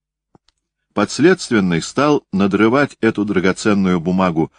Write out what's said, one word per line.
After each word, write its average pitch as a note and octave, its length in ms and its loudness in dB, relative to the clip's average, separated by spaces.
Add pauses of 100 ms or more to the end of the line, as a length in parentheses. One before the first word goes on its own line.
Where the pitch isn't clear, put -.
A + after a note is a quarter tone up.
(920)
Подследственный G#2 880 0
стал D3 500 -2
надрывать G#2 720 0
эту G#2+ 240 0
драгоценную F#2 760 0
бумагу F2 600 -2